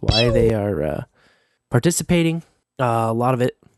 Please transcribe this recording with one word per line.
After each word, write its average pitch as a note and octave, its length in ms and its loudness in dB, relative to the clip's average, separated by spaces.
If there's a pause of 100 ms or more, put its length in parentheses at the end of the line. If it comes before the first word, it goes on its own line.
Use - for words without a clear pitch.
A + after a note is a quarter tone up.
why A2 280 2
they A2+ 220 2
are, G2+ 300 -2
uh, D2+ 200 -4 (680)
participating. E3 720 0 (380)
Uh, A#2 280 0
a A2+ 40 -2
lot A#2+ 220 0
of A#2+ 60 -2
it B2+ 160 -2 (220)